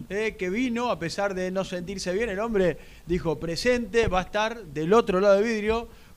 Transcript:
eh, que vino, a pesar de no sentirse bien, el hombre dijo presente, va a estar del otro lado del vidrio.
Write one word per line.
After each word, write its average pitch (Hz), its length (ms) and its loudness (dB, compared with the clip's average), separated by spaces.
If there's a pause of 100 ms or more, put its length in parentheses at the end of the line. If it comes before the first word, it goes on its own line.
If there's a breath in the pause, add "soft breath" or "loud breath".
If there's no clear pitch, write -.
eh, 214 300 -4
que 185 100 -2
vino, 240 400 -2
a 190 80 0
pesar 190 380 -2
de 185 160 -2
no 185 140 -2
sentirse 185 480 -6
bien, 226 160 0
el 190 100 -4
hombre 202 380 0 (280 loud breath)
dijo 165 320 -2
presente, 226 720 0
va 185 120 2
a 180 40 -2
estar 220 400 -2
del 156 300 0
otro 208 260 6
lado 202 160 8
del 202 80 4
vidrio. 226 460 0 (280 soft breath)